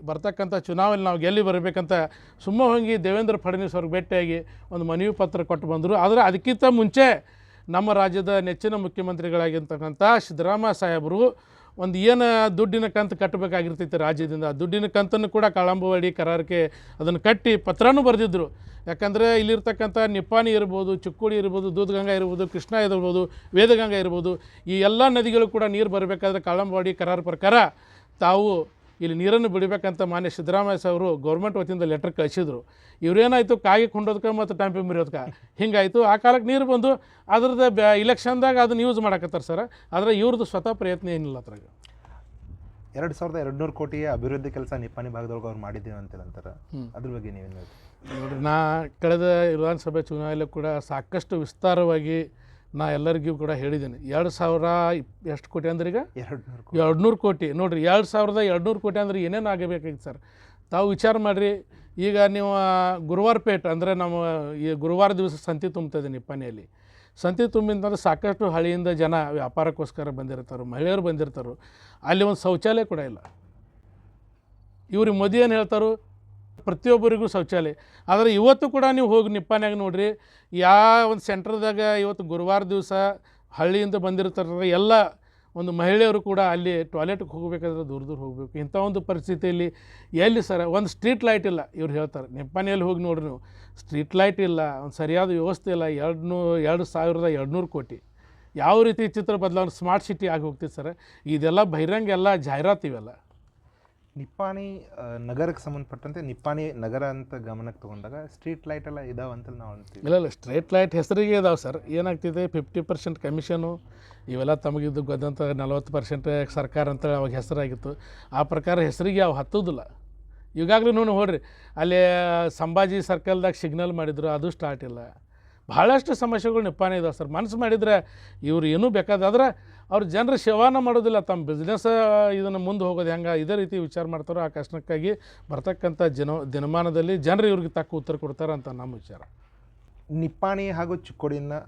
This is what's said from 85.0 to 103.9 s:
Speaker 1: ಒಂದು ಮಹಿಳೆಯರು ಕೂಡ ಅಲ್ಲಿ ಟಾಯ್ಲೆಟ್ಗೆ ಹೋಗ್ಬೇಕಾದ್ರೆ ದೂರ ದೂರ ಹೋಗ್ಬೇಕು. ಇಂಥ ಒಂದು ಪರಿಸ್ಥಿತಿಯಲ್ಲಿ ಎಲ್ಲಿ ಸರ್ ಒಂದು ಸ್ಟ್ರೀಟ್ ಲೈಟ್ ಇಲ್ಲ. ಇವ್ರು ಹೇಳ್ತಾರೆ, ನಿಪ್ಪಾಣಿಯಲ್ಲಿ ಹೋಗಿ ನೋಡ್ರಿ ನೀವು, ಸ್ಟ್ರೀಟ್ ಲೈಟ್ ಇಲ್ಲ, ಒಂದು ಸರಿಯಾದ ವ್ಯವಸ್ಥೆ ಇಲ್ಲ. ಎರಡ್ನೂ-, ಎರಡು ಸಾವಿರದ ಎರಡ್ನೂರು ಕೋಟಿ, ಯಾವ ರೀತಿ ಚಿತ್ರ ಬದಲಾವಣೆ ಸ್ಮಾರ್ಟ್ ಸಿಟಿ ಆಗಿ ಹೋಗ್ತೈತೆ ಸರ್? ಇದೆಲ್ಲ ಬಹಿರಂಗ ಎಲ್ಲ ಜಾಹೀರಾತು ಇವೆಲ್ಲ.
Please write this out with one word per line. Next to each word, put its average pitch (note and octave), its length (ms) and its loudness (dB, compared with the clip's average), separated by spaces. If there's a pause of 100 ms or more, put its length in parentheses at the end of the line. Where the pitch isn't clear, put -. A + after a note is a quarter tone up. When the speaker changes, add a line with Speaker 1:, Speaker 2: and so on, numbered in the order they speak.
Speaker 1:
ಒಂದು F3+ 180 -4
ಮಹಿಳೆಯರು G3+ 480 4
ಕೂಡ G3 200 -2
ಅಲ್ಲಿ F3 440 0
ಟಾಯ್ಲೆಟ್ಗೆ E3+ 440 -4
ಹೋಗ್ಬೇಕಾದ್ರೆ D#3+ 600 -8
ದೂರ C#3 140 -10
ದೂರ C#3 160 -12
ಹೋಗ್ಬೇಕು. C3+ 400 -12
ಇಂಥ D3 180 -8
ಒಂದು G3 240 -2
ಪರಿಸ್ಥಿತಿಯಲ್ಲಿ F3 680 -4 (440)
ಎಲ್ಲಿ G#3+ 300 4
ಸರ್ F3+ 180 -2
ಒಂದು F3 280 0
ಸ್ಟ್ರೀಟ್ A#3 360 -2
ಲೈಟ್ G#3+ 220 2
ಇಲ್ಲ. F3 140 -2 (140)
ಇವ್ರು D#3 180 -6
ಹೇಳ್ತಾರೆ, C#3+ 420 -6
ನಿಪ್ಪಾಣಿಯಲ್ಲಿ F3+ 500 -2
ಹೋಗಿ F3 180 -2
ನೋಡ್ರಿ E3 220 -4
ನೀವು, C3 160 -10 (380)
ಸ್ಟ್ರೀಟ್ D3+ 380 -6
ಲೈಟ್ G3 240 4
ಇಲ್ಲ, E3+ 200 2
ಒಂದು C#3+ 320 -6
ಸರಿಯಾದ E3 360 0
ವ್ಯವಸ್ಥೆ F3 420 -2
ಇಲ್ಲ. E3+ 140 -2
ಎರಡ್ನೂ-, E3+ 760 -2
ಎರಡು E3 240 0
ಸಾವಿರದ E3 400 -2
ಎರಡ್ನೂರು D#3 420 -2
ಕೋಟಿ, B2+ 360 -12 (540)
ಯಾವ E3+ 260 6
ರೀತಿ A3+ 260 2
ಚಿತ್ರ G#3 280 -2
ಬದಲಾವಣೆ F#3 340 0
ಸ್ಮಾರ್ಟ್ F3+ 360 -2
ಸಿಟಿ F#3+ 200 -6
ಆಗಿ D#3+ 160 -2
ಹೋಗ್ತೈತೆ D3+ 320 -10
ಸರ್? D#3 220 -12 (300)
ಇದೆಲ್ಲ D#3 360 2
ಬಹಿರಂಗ F#3 460 0
ಎಲ್ಲ F#3+ 260 4
ಜಾಹೀರಾತು D#3 520 -2
ಇವೆಲ್ಲ. A2+ 220 -10 (1080)